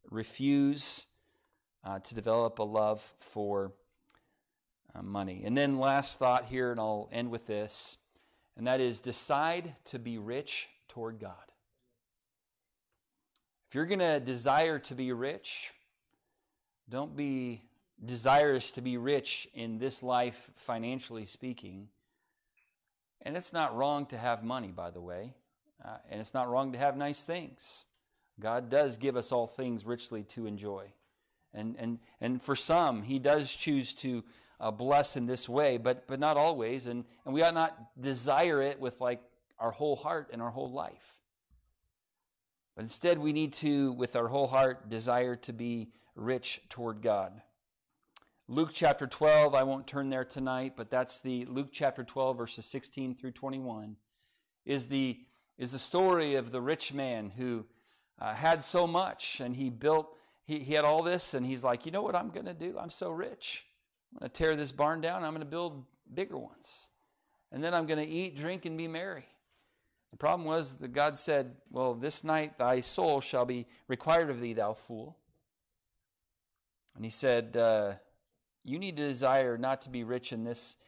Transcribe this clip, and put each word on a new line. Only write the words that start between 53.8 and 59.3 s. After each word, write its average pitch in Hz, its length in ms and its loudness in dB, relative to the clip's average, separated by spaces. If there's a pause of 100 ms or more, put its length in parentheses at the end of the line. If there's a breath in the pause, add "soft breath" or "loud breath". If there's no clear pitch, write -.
is 127 240 -2
the, 135 320 0 (360 soft breath)
is 123 140 -6
the 135 80 -4
story 175 560 4
of 117 160 0
the 127 100 -2
rich 143 300 -2
man 123 380 -4
who, 117 360 -4 (540 soft breath)
uh, 110 140 -4
had 156 280 4
so 175 240 4
much, 170 540 -2